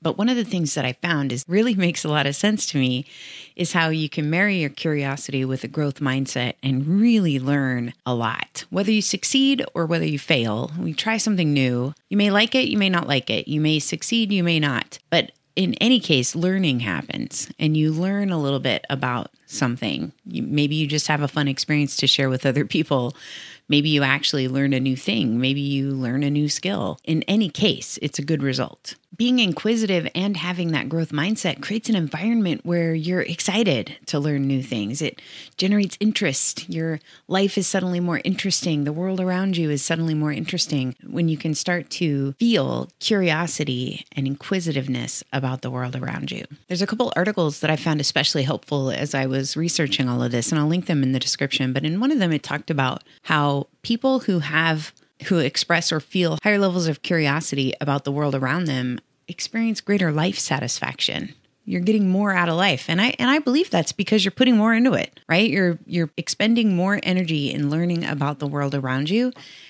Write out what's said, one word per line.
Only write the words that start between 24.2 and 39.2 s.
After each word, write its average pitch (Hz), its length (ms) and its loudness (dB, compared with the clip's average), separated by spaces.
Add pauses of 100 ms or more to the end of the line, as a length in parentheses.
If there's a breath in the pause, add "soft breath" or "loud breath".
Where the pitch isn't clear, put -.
learn 139 260 2
a 131 60 2
new 131 160 0
thing. 131 440 0
Maybe 135 220 0
you 139 300 0
learn 131 320 -2
a 143 60 2
new 147 180 2
skill. 147 560 -4
In 160 200 0
any 202 260 2
case, - 520 -2
it's - 180 -4
a 143 40 -2
good 147 200 0
result. 131 520 -4 (200)
Being 247 240 2
inquisitive 196 720 2
and 196 240 -2
having 175 340 -2
that 139 180 0
growth 165 220 -2
mindset 156 500 -2
creates 214 280 -4
an 220 60 4
environment 180 680 0
where 170 280 0
you're 165 280 0
excited 175 760 0 (100)
to 151 120 -2
learn 143 280 0
new 135 140 0
things. 117 400 -4
It - 200 -6 (360 loud breath)
generates 196 420 2
interest. - 720 0
Your 160 300 -2 (280 loud breath)
life 190 300 2
is 190 100 0
suddenly 180 320 0
more 175 240 0
interesting. 180 600 0
The 147 100 -2
world 185 260 -2
around 185 380 0